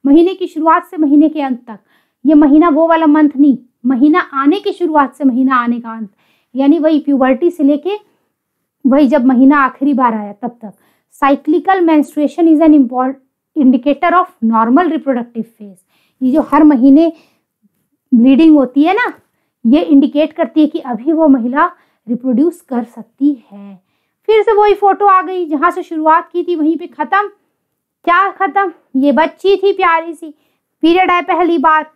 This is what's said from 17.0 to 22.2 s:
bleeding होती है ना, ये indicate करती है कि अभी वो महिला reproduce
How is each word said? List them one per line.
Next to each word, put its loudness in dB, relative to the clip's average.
bleeding 4
होती 0
है 0
ना, -4
ये 2
indicate 0
करती -4
है 2
कि -8
अभी -6
वो 0
महिला 0
reproduce -4